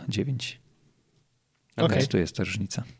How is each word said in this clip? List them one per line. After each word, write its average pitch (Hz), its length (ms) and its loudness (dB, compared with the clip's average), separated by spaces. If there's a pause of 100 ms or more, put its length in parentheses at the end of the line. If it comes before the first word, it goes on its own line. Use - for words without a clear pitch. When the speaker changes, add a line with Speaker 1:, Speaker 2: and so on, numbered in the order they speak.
Speaker 1:
dziewięć. - 520 -4 (1160)
Speaker 2:
Okej. 156 220 4
Speaker 1:
Więc - 100 4
tu 104 100 2
jest 85 180 0
ta 95 80 0
różnica. 101 380 -4 (180)